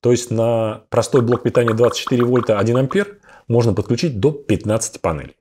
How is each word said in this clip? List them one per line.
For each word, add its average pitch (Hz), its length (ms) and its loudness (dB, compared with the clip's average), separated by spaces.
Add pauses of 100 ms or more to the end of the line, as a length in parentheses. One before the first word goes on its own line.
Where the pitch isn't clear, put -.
То 120 100 2
есть 120 200 0
на 113 600 -2
простой 120 320 2
блок 117 200 0
питания 120 300 0
двадцать 113 280 2
четыре 120 240 0
вольта 120 340 0
один 113 180 2
ампер 190 440 -2 (280)
можно 117 240 2
подключить 120 480 -2
до 143 120 2
пятнадцати 107 680 -4
панелей. 78 420 -6